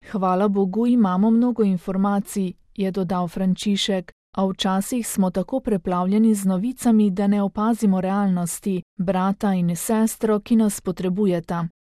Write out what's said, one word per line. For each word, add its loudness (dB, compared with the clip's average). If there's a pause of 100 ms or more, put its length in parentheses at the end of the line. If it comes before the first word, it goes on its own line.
(100)
"Hvala 0
Bogu, 0
imamo 4
mnogo 2
informacij," -2 (220)
je -2
dodal -2
Frančišek, -2 (240)
"a 0
včasih -2
smo 0
tako -2
preplavljeni 2
z -2
novicami, 2
da -2
ne 2
opazimo 0
realnosti, -2 (160)
brata 0
in 0
sestro, 0
ki 0
nas 2
potrebujeta. -2 (140)